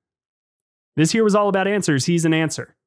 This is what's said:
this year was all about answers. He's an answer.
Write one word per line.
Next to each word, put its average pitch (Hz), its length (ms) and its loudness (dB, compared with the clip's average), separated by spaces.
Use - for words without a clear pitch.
this 160 160 2
year 226 100 2
was 208 100 2
all 208 140 2
about 190 180 0
answers. 180 380 0
He's 170 220 0
an 160 80 2
answer. 160 420 -4